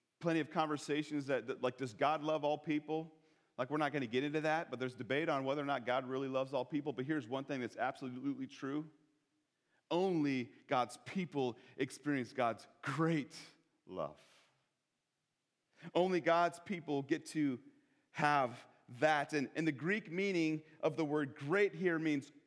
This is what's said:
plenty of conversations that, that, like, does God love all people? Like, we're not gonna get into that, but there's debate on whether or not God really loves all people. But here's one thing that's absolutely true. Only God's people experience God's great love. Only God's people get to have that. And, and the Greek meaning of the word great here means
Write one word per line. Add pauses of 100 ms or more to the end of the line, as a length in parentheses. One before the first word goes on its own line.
(200)
plenty
of
conversations
that,
that,
like,
does
God
love
all
people? (420)
Like,
we're
not
gonna
get
into
that,
but
there's
debate
on
whether
or
not
God
really
loves
all
people.
But
here's
one
thing
that's
absolutely
true. (1040)
Only (180)
God's
people (200)
experience
God's (140)
great (520)
love. (1800)
Only
God's
people
get
to (520)
have (480)
that.
And,
and
the
Greek
meaning (200)
of
the
word
great
here
means (140)